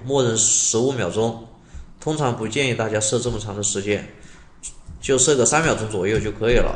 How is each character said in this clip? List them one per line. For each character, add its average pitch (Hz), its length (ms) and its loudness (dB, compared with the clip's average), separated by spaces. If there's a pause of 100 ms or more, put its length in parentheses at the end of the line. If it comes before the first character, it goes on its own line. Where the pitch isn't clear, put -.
默 135 160 2
认 113 140 2
十 - 420 2
五 131 140 2
秒 104 180 -2
钟， 113 380 -2 (500)
通 156 180 -4
常 131 200 0
不 110 100 -6
建 131 220 -2
议 120 60 0
大 110 140 -2
家 107 120 0
设 120 180 0
这 117 100 -2
么 107 120 -4
长 101 160 -8
的 104 80 -6
时 98 180 -2
间， 101 240 -2 (920)
就 135 180 2
设 147 160 4
个 120 100 4
三 151 200 4
秒 135 100 2
钟 107 160 -4
左 95 160 -2
右 110 140 2
就 104 100 -2
可 110 220 0
以 - 20 4
了 101 220 4